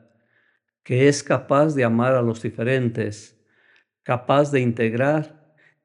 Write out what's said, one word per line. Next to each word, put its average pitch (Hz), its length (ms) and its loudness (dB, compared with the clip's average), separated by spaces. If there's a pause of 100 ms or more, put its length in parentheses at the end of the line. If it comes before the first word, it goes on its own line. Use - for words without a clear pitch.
(840)
que 131 260 2
es 143 140 2
capaz 143 520 0
de 131 100 0
amar 117 300 2
a 123 80 2
los 113 200 -4
diferentes, 113 1000 -4 (600)
capaz 139 480 0
de 139 100 2
integrar 123 920 -2 (300)